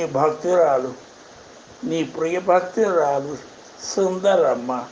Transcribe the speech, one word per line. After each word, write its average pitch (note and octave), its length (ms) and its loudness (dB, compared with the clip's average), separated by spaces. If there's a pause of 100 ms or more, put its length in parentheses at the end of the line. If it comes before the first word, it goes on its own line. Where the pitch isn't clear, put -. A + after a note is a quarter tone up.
భక్తురాలు, D#3 840 2 (920)
నీ D#3+ 160 -2 (160)
ప్రియ E3 240 -2
భక్తురాలు F3 920 2 (520)
సుందరమ్మ. F#3 880 0 (200)